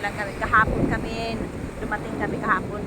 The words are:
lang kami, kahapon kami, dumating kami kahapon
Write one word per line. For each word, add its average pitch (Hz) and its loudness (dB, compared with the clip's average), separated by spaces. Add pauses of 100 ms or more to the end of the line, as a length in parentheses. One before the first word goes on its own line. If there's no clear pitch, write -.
lang 202 -4
kami, 202 -4
kahapon 220 6
kami, 226 -2 (400)
dumating - -4
kami 196 0
kahapon 196 0